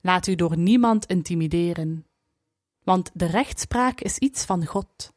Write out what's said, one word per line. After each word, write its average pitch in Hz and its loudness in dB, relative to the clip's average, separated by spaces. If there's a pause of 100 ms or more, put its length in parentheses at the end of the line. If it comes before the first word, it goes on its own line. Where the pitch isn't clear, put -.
Laat 180 0
u 190 0
door 165 0
niemand 220 4
intimideren, 165 -2 (760)
want 185 0
de 151 -2
rechtspraak 247 -2
is - -6
iets - -2
van 175 0
God. - -8